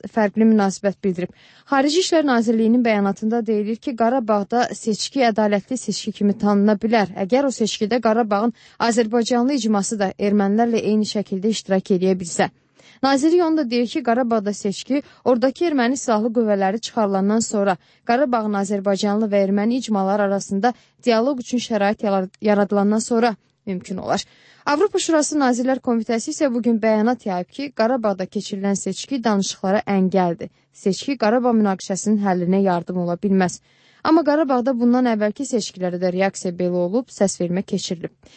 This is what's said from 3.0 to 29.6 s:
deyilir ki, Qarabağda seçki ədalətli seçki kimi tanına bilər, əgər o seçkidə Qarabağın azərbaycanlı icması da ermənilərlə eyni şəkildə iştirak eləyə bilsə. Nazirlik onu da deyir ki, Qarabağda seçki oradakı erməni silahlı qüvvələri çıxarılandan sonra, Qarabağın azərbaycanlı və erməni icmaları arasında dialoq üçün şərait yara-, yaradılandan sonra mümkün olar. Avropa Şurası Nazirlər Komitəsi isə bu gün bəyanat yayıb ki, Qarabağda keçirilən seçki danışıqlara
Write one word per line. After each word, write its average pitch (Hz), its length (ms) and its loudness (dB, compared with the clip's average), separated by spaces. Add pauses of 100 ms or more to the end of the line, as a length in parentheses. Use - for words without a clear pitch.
deyilir 208 300 -2
ki, 277 200 -8
Qarabağda 226 680 0 (100)
seçki - 540 -4
ədalətli 214 500 0
seçki - 400 -6
kimi 202 160 2
tanına 208 480 2
bilər, 214 300 0 (140)
əgər 247 200 2
o 269 80 0
seçkidə 220 480 -2
Qarabağın 220 540 0 (240)
azərbaycanlı 240 800 0
icması 208 400 -2
da 196 180 0
ermənilərlə 208 640 2
eyni 214 300 0
şəkildə 202 420 -2
iştirak 190 460 -2
eləyə 185 240 2
bilsə. 170 260 -2 (540)
Nazirlik 302 420 4
onu 320 160 2
da 240 80 -4
deyir 240 180 0
ki, 311 160 -6
Qarabağda 226 540 0
seçki 254 460 -4 (220)
oradakı 262 440 2
erməni 262 280 0
silahlı 226 420 0
qüvvələri 208 420 0
çıxarılandan 202 640 0
sonra, 196 320 0 (280)
Qarabağın 233 600 0
azərbaycanlı 202 640 0
və 196 160 2
erməni 202 320 0
icmaları 202 460 0
arasında 196 500 -2 (320)
dialoq 240 400 0
üçün 247 160 -4
şərait 208 420 -2
yara-, 196 260 0 (120)
yaradılandan 208 580 2
sonra 226 360 0 (320)
mümkün 190 300 -8
olar. 147 280 -4 (420)
Avropa 359 320 2
Şurası 311 400 0
Nazirlər 254 400 2
Komitəsi 233 540 -2
isə 294 180 0
bu 240 100 -2
gün 233 220 2
bəyanat 220 440 2
yayıb 180 280 -4
ki, 277 160 -10
Qarabağda 220 560 0
keçirilən 202 480 -4
seçki 196 480 -6
danışıqlara 202 640 0